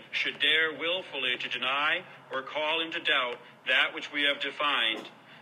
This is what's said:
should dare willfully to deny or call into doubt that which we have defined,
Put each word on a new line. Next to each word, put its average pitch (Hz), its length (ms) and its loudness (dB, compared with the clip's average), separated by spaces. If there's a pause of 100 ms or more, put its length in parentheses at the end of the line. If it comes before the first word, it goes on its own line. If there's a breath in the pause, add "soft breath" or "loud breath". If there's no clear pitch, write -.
(120)
should - 280 -2
dare 151 400 4
willfully 147 600 -2
to 123 100 -6
deny 139 560 0 (260 loud breath)
or - 120 -2
call 151 360 0
into 165 220 -4
doubt 127 360 2 (300 loud breath)
that 147 260 4
which 156 200 -8
we 147 100 0
have 139 160 2
defined, 135 720 0 (320 loud breath)